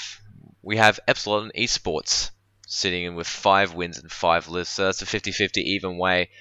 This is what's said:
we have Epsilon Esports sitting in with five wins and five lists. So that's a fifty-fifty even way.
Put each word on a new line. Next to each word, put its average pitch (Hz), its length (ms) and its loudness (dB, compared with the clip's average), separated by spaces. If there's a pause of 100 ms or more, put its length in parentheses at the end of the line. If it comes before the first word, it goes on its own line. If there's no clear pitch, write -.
(640)
we 107 140 -2
have 107 300 6
Epsilon 104 480 0
Esports - 760 -2 (340)
sitting 90 380 -2
in 87 120 -8
with 85 120 -6
five 98 480 2
wins 85 240 -6
and 80 120 -18
five 82 360 2
lists. 85 280 -4
So 98 100 2
that's 95 180 0
a - 20 -8
fifty-fifty 98 560 -2 (120)
even 92 260 -4
way. 90 300 2 (120)